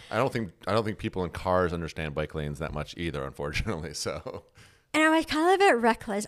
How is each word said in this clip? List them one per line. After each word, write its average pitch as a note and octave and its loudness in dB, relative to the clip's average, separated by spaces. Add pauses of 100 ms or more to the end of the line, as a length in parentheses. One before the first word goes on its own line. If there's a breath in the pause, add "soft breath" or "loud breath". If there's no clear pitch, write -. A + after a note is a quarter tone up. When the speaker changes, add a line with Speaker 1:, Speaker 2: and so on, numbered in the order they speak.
Speaker 1:
I G#2+ -2
don't B2+ 2
think, A2 -4 (160)
I F#2 0
don't A2 2
think G#2 -4
people F#2+ -2
in E2 -4
cars F2+ 2
understand D#2+ -6
bike D2+ -4
lanes D2 -4
that C#2+ -4
much D2 -8
either, D2 -4
unfortunately, D2 -4
<laughs> - -
so. - -8 (500 soft breath)
Speaker 2:
And D4+ 4
I D#4 6
was D#4+ 2
kind D#4 0
of F#4+ 6
a - 2
bit F#4 6
reckless. A3 0